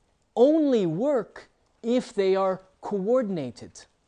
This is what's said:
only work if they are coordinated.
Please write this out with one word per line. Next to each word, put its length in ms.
only 520
work 600
if 280
they 240
are 260
coordinated. 1040